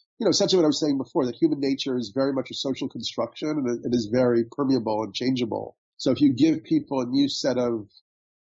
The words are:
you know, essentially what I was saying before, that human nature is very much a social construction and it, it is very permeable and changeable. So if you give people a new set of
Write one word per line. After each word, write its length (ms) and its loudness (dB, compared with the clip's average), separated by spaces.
you 60 -2
know, 40 4
essentially 280 2
what 80 6
I 20 4
was 120 2
saying 200 0
before, 260 -2
that 100 -4
human 240 0
nature 380 -2
is 160 -6
very 180 0
much 200 -4
a 20 -12
social 340 -4
construction 600 -6
and 180 -2
it, 200 -4
it 80 0
is 180 -2
very 380 4
permeable 500 0
and 120 -6
changeable. 600 -4
So 140 0
if 100 2
you 100 6
give 320 2
people 380 -2
a 60 -4
new 200 2
set 300 -2
of 300 -2